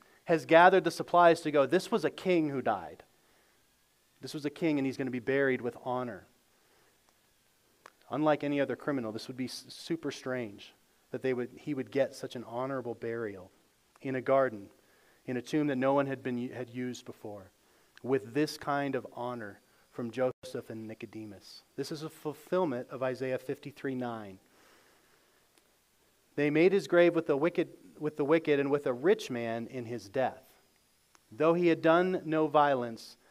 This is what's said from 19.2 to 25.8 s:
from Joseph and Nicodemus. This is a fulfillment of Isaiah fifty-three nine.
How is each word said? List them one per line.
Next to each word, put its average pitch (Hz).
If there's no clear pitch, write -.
from 120
Joseph 127
and 110
Nicodemus. 107
This 139
is 156
a 156
fulfillment 147
of 127
Isaiah 127
fifty-three 135
nine. 113